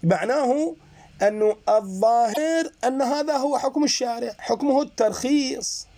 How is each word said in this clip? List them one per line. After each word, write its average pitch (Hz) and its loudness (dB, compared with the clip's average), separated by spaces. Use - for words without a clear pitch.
معناه 254 0
أنه 214 2
الظاهر 226 2
أن 262 0
هذا 294 0
هو 269 0
حكم 269 0
الشارع، 233 -4
حكمه 269 0
الترخيص 262 -2